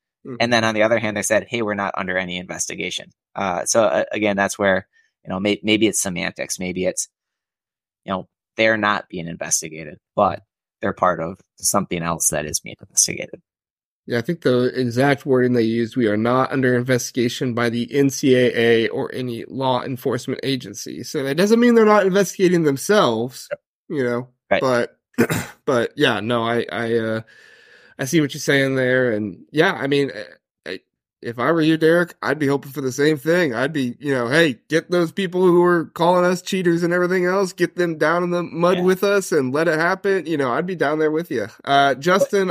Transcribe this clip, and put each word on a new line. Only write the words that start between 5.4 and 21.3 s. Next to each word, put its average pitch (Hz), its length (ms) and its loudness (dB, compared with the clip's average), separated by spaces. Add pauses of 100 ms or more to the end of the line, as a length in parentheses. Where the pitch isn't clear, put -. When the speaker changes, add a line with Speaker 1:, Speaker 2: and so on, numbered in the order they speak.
Speaker 2:
may-, 104 240 0
maybe 107 240 2
it's 95 120 -2
semantics. 87 600 -6
Maybe 92 240 -6
it's, - 240 -4 (960)
you - 80 -8
know, 92 160 -6 (280)
they're 110 200 2
not 104 320 -2
being 85 180 -10
investigated, 80 720 -8 (160)
but 95 280 0 (380)
they're 98 120 -4
part 90 280 0
of 87 200 -8 (180)
something 90 440 -2
else 82 260 -2
that 76 180 -2
is 73 140 -6
being - 200 -16
investigated. - 640 -4 (640)
Speaker 1:
Yeah, 120 120 -2
I - 40 0
think 170 200 -6
the 123 220 2 (140)
exact 127 480 0
wording 123 280 2
they 120 80 4
used, 113 340 -2
"We 123 100 2
are 104 100 2
not 120 360 0
under 127 240 2
investigation 123 800 -2
by 117 160 0
the 117 220 -4
N 139 180 4
C 135 240 2
A 127 200 4
A 117 340 4
or - 260 -6
any 120 340 -8
law 131 340 -2
enforcement 131 600 -4
agency." 107 640 -6
So 147 180 -6
that 139 140 -4